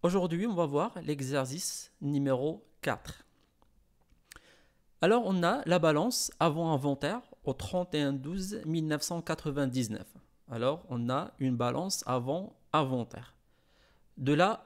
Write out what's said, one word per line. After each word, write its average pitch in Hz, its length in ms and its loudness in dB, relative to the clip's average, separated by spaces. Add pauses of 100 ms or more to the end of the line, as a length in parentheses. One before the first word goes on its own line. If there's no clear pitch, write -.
Aujourd'hui, 180 460 2
on 214 60 -2
va 170 120 2
voir 151 380 0
l'exercice 139 960 -4
numéro 139 640 0 (160)
quatre. - 400 -6 (1800)
Alors, 220 260 6
on 190 180 2
a 220 200 2
la 175 140 4
balance 160 640 2
avant 160 320 2
inventaire 143 500 0 (220)
au 143 80 -2
trente 180 420 -4
et 151 60 2
un 143 120 2
douze 190 540 -6
mille 156 220 0
neuf 151 140 0
cent 170 200 -4
quatre-vingt-dix-neuf. 131 920 -2 (380)
Alors, 127 380 -2
on 120 200 -4
a 135 300 -2
une 131 180 0
balance 127 520 -2
avant 131 480 -4 (160)
inventaire. 131 580 -2 (840)
De 135 160 0
la 185 340 4